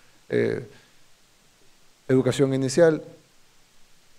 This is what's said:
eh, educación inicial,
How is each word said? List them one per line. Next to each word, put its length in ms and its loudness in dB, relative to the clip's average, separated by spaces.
eh, 360 -4
educación 480 0
inicial, 480 2